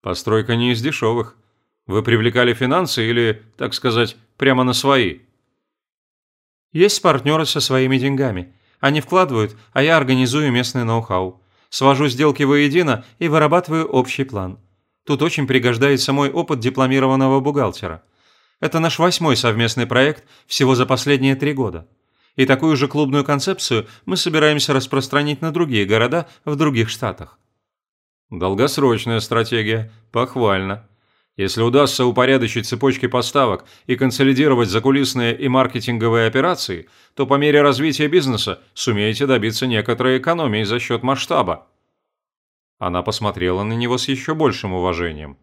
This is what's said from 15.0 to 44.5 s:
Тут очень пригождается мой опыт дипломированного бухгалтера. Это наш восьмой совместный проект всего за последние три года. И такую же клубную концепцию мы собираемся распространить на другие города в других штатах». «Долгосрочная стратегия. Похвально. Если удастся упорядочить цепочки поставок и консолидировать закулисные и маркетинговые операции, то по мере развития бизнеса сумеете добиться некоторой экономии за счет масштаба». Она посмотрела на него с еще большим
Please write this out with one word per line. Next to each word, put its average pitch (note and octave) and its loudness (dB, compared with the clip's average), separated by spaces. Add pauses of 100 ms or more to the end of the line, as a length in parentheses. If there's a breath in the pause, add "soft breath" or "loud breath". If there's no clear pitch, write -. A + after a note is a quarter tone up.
Тут C#3 -2
очень D#3 -2
пригождается C3 2
мой C#3 0
опыт D#3+ -4
дипломированного C3 2
бухгалтера. G#2+ -4 (580)
Это D#3+ -2
наш D#3+ -2
восьмой E3 2
совместный A#2 0
проект C3 0 (220 soft breath)
всего C3 2
за A#2+ 2
последние C3+ 2
три D3 -4
года. F#2+ -6 (480)
И C3 2
такую C#3 2
же C#3 0
клубную C#3 0
концепцию C#3 -2 (180 loud breath)
мы F#3 -2
собираемся D3+ 0
распространить C#3 -2
на D#3+ -4
другие C#3 0
города A#2+ 0 (160 loud breath)
в D3+ -4
других C3+ 0
штатах». - -10 (920)
«Долгосрочная A2+ 0
стратегия. A2 -2 (200 soft breath)
Похвально. G#2 -2 (500)
Если G2 -2
удастся C3 2
упорядочить B2 2
цепочки C3 -2
поставок B2 0 (220 soft breath)
и B2 -2
консолидировать C3 2
закулисные B2 0
и C#3 -2
маркетинговые A#2 0
операции, B2+ -2 (260 soft breath)
то C3 -2
по C3+ 2
мере D3 4
развития C#3+ 2
бизнеса C3+ 0 (100)
сумеете A2 -2
добиться A2+ 0
некоторой B2 0
экономии C3 -2
за A2+ -2
счет A#2+ -4
масштаба». B2+ -2 (1120)
Она F2+ -2
посмотрела G2 -2
на A2 -4
него A#2+ -2
с - -4
еще C#3 -4
большим C#3 -2